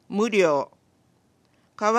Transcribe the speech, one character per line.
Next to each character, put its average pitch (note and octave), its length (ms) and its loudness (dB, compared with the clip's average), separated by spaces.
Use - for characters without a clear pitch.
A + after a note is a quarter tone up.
無 G#3 220 -2
料。 E3 400 0
可 G#3+ 240 -2